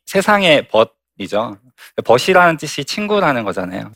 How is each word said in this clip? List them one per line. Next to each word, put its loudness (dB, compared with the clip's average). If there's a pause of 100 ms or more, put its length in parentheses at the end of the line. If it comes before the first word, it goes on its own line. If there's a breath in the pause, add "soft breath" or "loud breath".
세상의 2
벗이죠. -4 (460 loud breath)
벗이라는 4
뜻이 -10
친구라는 -2
거잖아요. -8